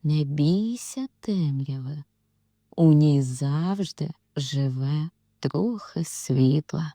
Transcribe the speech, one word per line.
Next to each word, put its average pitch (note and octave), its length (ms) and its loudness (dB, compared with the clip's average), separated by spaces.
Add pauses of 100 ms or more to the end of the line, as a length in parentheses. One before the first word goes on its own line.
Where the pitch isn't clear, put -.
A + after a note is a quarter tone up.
«Не D3+ 220 0
бійся G3 800 -2 (140)
темряви, C#3+ 840 -4 (720)
у D#3+ 160 8
ній D3 300 6
завжди D3+ 880 -4 (260)
живе C#3 760 -2 (300)
трохи G3+ 640 -4
світла». C#3+ 920 0